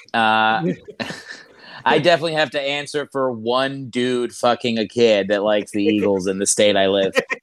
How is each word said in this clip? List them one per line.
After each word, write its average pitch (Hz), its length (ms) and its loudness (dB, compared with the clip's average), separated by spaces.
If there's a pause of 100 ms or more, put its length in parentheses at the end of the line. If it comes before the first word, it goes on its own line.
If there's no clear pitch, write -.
(140)
Uh, 110 580 2 (280)
<laughs> - 840 -14
I 139 120 4
definitely 160 380 2
have 151 160 0
to 147 100 -4
answer 143 500 -6
for 131 200 -2
one 127 580 -4
dude 123 460 -2
fucking 117 420 0
a 107 100 -2
kid 107 420 2
that 101 120 0
likes 104 300 0
the 104 120 -2
Eagles 101 440 2
in 95 100 -2
the 98 80 -2
state 104 320 2
I 98 120 2
live. 98 260 0 (280)